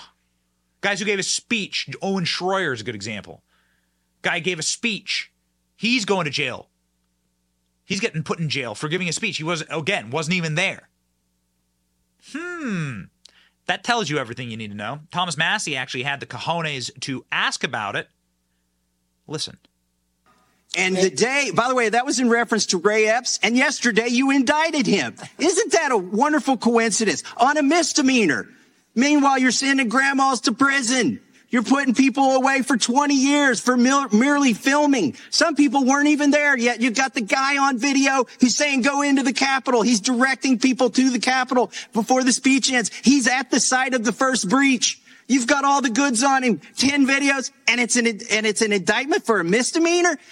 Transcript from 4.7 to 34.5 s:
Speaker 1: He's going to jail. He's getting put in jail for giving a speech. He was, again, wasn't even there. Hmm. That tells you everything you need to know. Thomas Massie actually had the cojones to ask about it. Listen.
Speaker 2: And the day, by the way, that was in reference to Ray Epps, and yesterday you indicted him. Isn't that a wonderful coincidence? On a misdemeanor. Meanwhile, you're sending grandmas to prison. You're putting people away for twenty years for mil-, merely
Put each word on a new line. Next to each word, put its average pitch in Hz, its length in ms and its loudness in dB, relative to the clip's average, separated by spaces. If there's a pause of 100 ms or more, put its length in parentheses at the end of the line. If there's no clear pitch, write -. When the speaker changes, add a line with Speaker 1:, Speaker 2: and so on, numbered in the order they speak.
Speaker 1:
He's 233 300 -2
going 190 200 0
to 143 60 -6
jail. 123 360 -8 (1160)
He's - 160 -6
getting 160 220 -4
put 175 160 -6
in 160 100 -4
jail 120 260 -6
for 151 140 -8
giving 180 180 -4
a 160 60 -6
speech. 202 240 -6
He 151 60 -10
was, 160 260 -4
again, 143 420 -4
wasn't 156 240 -2
even 165 200 -4
there. 170 340 -4 (1400)
Hmm. 233 720 -8 (640)
That 180 180 -4
tells 233 260 -2
you 147 80 -2
everything 120 340 -8
you 110 60 -10
need 110 140 -12
to 101 60 -12
know. 113 220 -8 (120)
Thomas 175 260 -6
Massie 170 400 -4
actually 131 260 -8
had 139 160 -6
the 135 60 -14
cojones 147 640 -6 (100)
to 131 300 -8
ask 208 320 -4
about 117 320 -4
it. 160 140 -8 (1160)
Listen. - 320 -10 (1200)
Speaker 2:
And 185 180 0
the 190 140 2
day, 247 420 0
by 220 160 2
the 262 60 0
way, 240 160 2
that 233 160 0
was 269 140 -2
in 247 100 4
reference 233 380 0
to 190 100 0
Ray 214 300 4
Epps, 233 340 -2
and 220 160 2
yesterday 240 500 0
you 247 220 2
indicted 285 560 2
him. 147 300 0 (240)
Isn't 349 320 0
that 311 200 2
a 240 60 2
wonderful 247 600 0
coincidence? 226 640 0 (140)
On 285 200 4
a 302 60 2
misdemeanor. 262 840 2 (460)
Meanwhile, 277 460 2
you're 254 100 2
sending 269 400 0
grandmas 269 520 0
to 254 100 -2
prison. 254 720 0 (280)
You're 240 140 0
putting 262 320 2
people 269 400 4
away 269 260 2
for 254 160 0
twenty 285 380 0
years 277 440 2
for 254 160 0
mil-, 262 340 2
merely 269 440 4